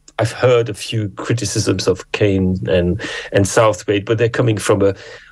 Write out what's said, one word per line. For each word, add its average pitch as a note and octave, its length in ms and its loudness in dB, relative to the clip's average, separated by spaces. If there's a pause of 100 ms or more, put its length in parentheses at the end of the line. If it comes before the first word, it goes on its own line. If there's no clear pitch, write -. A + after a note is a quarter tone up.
(200)
I've A#2 100 0
heard A#2+ 380 2
a G2+ 60 -8
few G#2 340 -6
criticisms G#2 800 -2
of - 240 -2
Kane F#2+ 440 2 (120)
and, F2+ 340 2 (300)
and G2+ 160 2
Southgate, G#2 580 2
but A2+ 120 0
they're A#2 100 2
coming A#2 300 0
from G2 240 2
a, G2 120 2 (380)